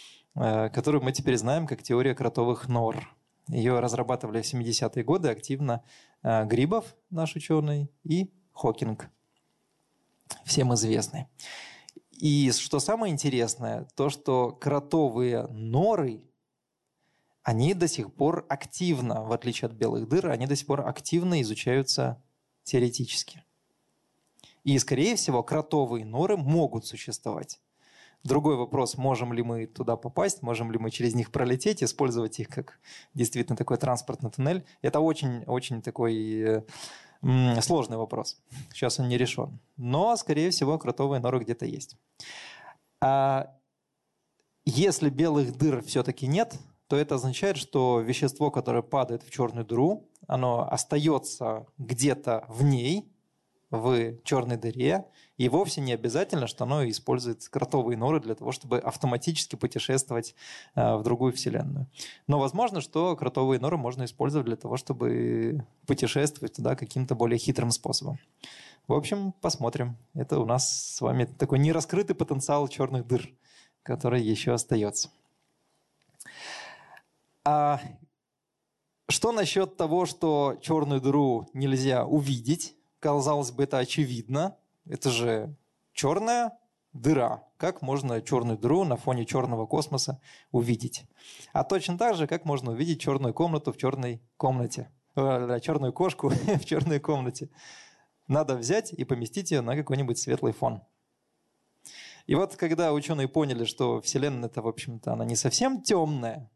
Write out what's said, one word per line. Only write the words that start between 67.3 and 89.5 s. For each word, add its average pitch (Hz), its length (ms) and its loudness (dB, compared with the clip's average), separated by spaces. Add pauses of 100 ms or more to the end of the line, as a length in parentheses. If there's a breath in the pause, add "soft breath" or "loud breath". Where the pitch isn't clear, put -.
хитрым 117 320 0
способом. - 480 -4 (720 loud breath)
В 123 40 0
общем, 190 480 0
посмотрим. 123 560 -2 (180)
Это 127 240 -2
у 123 60 2
нас - 520 0
с - 40 -8
вами 123 240 2
такой - 340 0
нераскрытый 165 560 2
потенциал 147 540 0
черных 127 380 -2
дыр, 120 200 0 (560 soft breath)
который 123 400 0
еще 110 320 0
остается. 107 540 0 (2250 loud breath)
А 147 360 4 (1300 loud breath)
что - 240 2
насчет 190 460 2
того, 170 280 2
что 147 540 2
черную 147 400 2
дыру 131 540 2
нельзя 131 500 2
увидеть? 139 720 0 (260)
Казалось 143 480 2
бы, 127 140 -2
это 139 140 0
очевидно. 131 760 -2 (300)
Это - 240 -2
же 117 440 0 (380)
черная 226 600 0 (400)
дыра. 120 520 2 (120)
Как 180 260 -4
можно 131 400 -2
черную 120 360 0
дыру 143 260 2
на 135 120 2
фоне 123 300 -2
черного 120 400 0